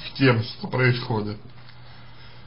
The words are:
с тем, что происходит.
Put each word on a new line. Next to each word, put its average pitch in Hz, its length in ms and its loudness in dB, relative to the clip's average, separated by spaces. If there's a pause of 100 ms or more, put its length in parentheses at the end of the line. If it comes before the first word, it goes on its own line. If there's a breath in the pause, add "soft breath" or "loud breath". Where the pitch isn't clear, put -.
с - 100 -12
тем, 123 240 8
что - 260 -6
происходит. 123 680 2 (1120 loud breath)